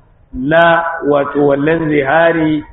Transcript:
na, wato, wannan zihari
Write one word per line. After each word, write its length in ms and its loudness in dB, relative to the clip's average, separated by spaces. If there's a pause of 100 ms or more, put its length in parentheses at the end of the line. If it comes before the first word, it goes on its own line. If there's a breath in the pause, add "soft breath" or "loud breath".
(320)
na, 520 2 (220)
wato, 340 0
wannan 480 0
zihari 720 0 (120)